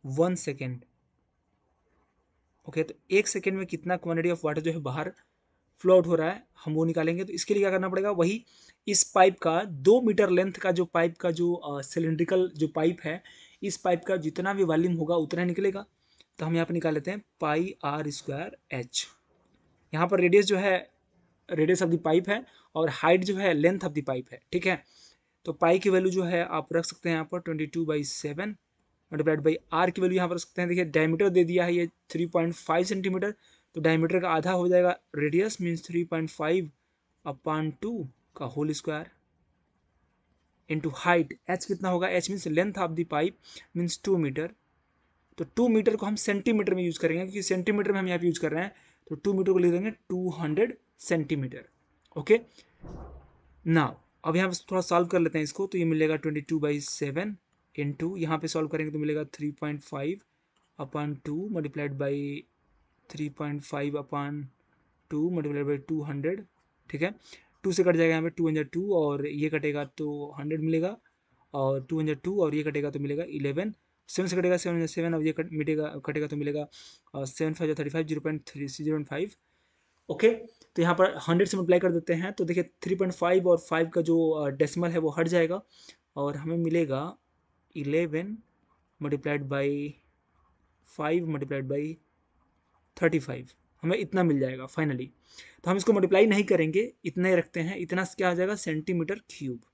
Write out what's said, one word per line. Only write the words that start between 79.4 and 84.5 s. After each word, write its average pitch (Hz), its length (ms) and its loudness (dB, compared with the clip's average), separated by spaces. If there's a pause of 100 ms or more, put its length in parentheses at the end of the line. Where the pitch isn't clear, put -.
ओके, 220 220 4 (460)
तो 170 60 2
यहाँ 170 120 6
पर 185 220 4 (120)
हंड्रेड 175 200 4
से 196 80 -2
मल्टीप्लाई 175 240 4
कर 180 120 2
देते 170 220 0
हैं, 180 180 -4
तो 196 120 -2
देखिए 170 260 -2 (120)
थ्री 185 120 -2
पॉइंट 185 200 -2
फ़ाइव 180 340 4
और 170 100 6
फ़ाइव 165 300 0
का 170 140 0
जो, 165 280 4
अ, 151 180 0
डेसिमल 156 420 0